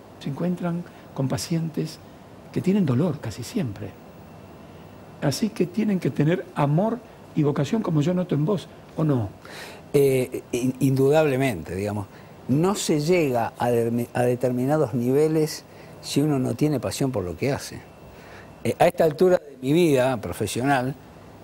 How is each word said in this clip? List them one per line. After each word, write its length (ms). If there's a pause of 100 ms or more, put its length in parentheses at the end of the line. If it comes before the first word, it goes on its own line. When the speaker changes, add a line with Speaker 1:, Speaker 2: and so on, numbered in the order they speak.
(200)
Speaker 1:
se 100
encuentran 540 (300)
con 140
pacientes 720 (520)
que 100
tienen 240
dolor 340
casi 240
siempre. 460 (1300)
Así 280
que 160
tienen 340
que 120
tener 340 (100)
amor 440 (360)
y 80
vocación 380
como 200
yo 120
noto 220
en 100
vos, 220 (280)
¿o 80
no? 260 (640)
Speaker 2:
Eh, 580
in-, 280
indudablemente, 960
digamos. 320 (400)
No 280
se 260
llega 580
a 100
dermi-, 440
a 80
determinados 720
niveles 720 (360)
si 200
uno 180
no 160
tiene 240
pasión 320
por 120
lo 120
que 160
hace. 300 (840)
Eh, 160
a 80
esta 160
altura 340
de 240
mi 120
vida 460
profesional, 760 (480)